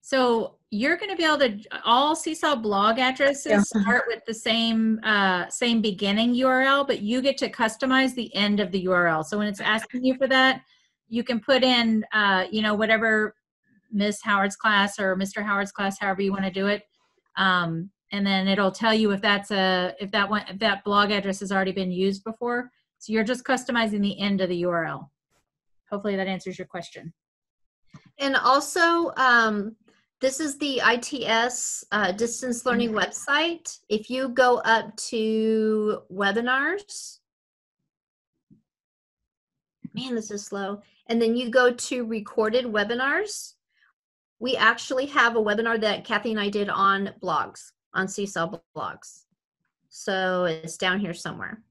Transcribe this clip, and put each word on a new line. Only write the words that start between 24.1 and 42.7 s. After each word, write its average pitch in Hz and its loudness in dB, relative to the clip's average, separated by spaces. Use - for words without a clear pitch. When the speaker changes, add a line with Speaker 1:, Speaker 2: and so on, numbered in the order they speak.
Speaker 1:
end 196 0
of 180 0
the 180 -2
U 175 0
R 170 -2
L. 147 -10
Hopefully 202 -4
that 190 -2
answers 185 -8
your 180 -12
question. - -14
Speaker 3:
And 277 -2
also, 339 2
um, 226 2
this 262 -2
is 285 -4
the 277 -2
I 240 4
T 240 -8
S, 226 -2
uh, 202 0
distance 233 -4
learning 240 0
Speaker 1:
Mm-hmm. 214 -2
Speaker 3:
website. 311 -4
If 214 -4
you 254 -4
go 247 4
up 220 0
to 220 0
webinars, 247 -2
man, 254 -8
this 214 -8
is 202 -12
slow. 196 -8
And 233 0
then 226 2
you 247 -2
go 247 4
to 247 -6
recorded 220 -2
webinars. 247 -2